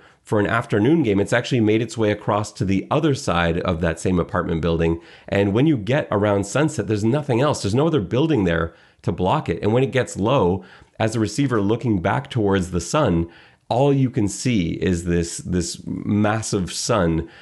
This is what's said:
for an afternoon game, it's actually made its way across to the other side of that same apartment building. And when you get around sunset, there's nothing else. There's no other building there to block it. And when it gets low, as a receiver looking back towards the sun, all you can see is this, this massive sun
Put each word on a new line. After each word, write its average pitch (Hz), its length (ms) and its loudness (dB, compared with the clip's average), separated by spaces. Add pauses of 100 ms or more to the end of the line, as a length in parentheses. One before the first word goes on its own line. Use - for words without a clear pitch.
(220)
for - 180 0
an 101 60 2
afternoon 117 560 2
game, 104 180 2
it's 101 140 0
actually 123 260 0
made 110 220 4
its 117 160 -6
way 110 140 2
across 104 400 -2
to - 120 -6
the 95 280 0
other 147 240 2
side 85 460 0
of 85 200 -2
that 82 180 -2
same 90 200 0
apartment 82 420 -2
building. 82 400 0 (260)
And 101 240 2
when 120 140 2
you 156 120 2
get 113 340 -2
around 101 340 2
sunset, 135 420 -2
there's 104 160 -2
nothing 123 380 0
else. 143 220 0
There's 101 120 0
no 143 120 2
other 151 140 0
building 120 420 0
there 82 320 0 (260)
to - 100 -2
block 98 380 -2
it. 82 140 -4
And 104 100 2
when 127 100 2
it 127 80 -2
gets 120 240 -2
low, 95 480 0 (360)
as 110 160 0
a 117 40 0
receiver 120 400 0
looking 107 400 0
back 107 300 -2
towards 98 400 2
the 90 100 -2
sun, 87 480 0 (420)
all 131 220 2
you 135 180 2
can 107 180 -2
see 95 460 -2
is 87 320 -2
this, 85 320 -2
this - 480 -4
massive 104 840 -2
sun 85 560 0 (140)